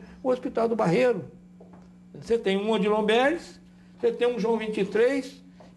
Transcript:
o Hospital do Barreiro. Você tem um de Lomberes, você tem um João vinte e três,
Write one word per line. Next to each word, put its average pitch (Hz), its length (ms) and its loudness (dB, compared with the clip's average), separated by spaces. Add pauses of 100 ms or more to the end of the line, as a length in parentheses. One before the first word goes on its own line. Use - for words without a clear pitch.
(220)
o 262 80 -2
Hospital 240 380 -2
do 226 80 0
Barreiro. 208 480 2 (960)
Você 226 180 0
tem 196 180 0
um 214 220 0
de 196 100 2
Lomberes, 220 720 0 (380)
você 233 140 0
tem 240 160 0
um 240 100 -2
João 226 180 0
vinte 214 240 -4
e 190 40 2
três, 254 580 0 (340)